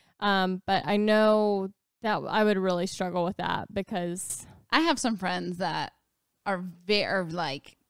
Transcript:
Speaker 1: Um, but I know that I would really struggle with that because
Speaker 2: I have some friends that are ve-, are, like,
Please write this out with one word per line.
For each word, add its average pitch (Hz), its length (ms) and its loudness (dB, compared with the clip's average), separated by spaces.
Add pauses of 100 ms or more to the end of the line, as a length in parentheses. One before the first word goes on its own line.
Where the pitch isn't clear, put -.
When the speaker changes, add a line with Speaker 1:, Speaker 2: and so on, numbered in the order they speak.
(200)
Speaker 1:
Um, 185 460 2
but 196 200 2
I 208 100 2
know 214 720 4 (320)
that 214 160 0 (100)
I 214 160 2
would 208 140 4
really 185 280 0
struggle 180 380 -2
with 185 140 -4
that 175 340 -4
because 185 720 -6 (240)
Speaker 2:
I 262 100 4
have 320 200 2
some 226 160 0
friends 180 400 -4
that 160 360 -4 (540)
are 185 160 -2 (240)
ve-, 208 160 2
are, 185 220 0
like, 160 540 -6 (120)